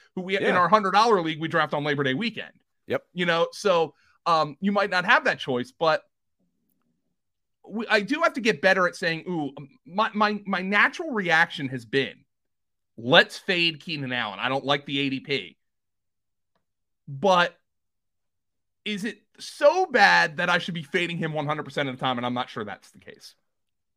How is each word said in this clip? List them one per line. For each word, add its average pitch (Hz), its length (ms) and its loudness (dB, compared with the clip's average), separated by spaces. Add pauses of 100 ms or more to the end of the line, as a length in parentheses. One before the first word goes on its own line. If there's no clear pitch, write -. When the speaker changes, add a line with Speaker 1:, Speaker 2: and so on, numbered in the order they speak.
(160)
Speaker 1:
who 190 60 -6
we, 190 160 -4
in - 60 -2
Speaker 2:
Yeah. 202 140 2
Speaker 1:
our 175 120 2
hundred 196 220 2
dollar 208 300 4
league, 160 200 -4
we 165 60 -4
draft 156 260 0
on 147 100 -2
Labor 147 200 -2
Day 131 100 0
weekend." 143 400 -6 (340)
Speaker 2:
Yep. - 160 -4 (100)
Speaker 1:
You 175 120 -4
know, 170 260 2
so, 170 440 0 (300)
um, 156 360 2
you 196 100 0
might 202 180 0
not 180 140 0
have 262 220 4
that 175 120 0
choice, 123 400 -6
but 156 260 2 (1600)
we, 214 200 -8
I 214 120 2
do 233 220 -4
have 320 140 0
to 254 60 -6
get 202 200 0
better 190 260 4
at 175 80 -4
saying, 165 320 -4
"Ooh, 156 300 -4
um, 143 100 -16 (180)
my, 208 280 -2
my, 208 320 0
my 196 160 -4
natural 226 500 0
reaction 165 560 0
has 127 160 -10
been, 113 400 -4 (720)
let's 135 420 4
fade 170 440 -2
Keenan 143 320 -8
Allen. 107 260 -6
I 113 80 -4
don't 135 180 -2
like 143 200 0
the 139 160 -6
A 139 80 -2
D 131 100 -4
P." 107 380 -8 (1500)
But 175 540 0 (1300)
is 208 200 -6
it - 160 -8 (180)
so 349 460 2
bad 175 520 4
that 175 120 0
I 175 80 4
should 175 160 -4
be 165 100 -8
fading 170 340 -4
him 160 160 -4
one 151 120 -2
hundred 151 180 -4
percent 139 260 -6
of 123 80 -10
the - 20 -20
time? 131 180 -2
And 120 80 -4
I'm 123 80 -2
not 123 160 -6
sure 117 140 -10
that's - 280 -14
the - 80 -20
case. - 360 -20 (600)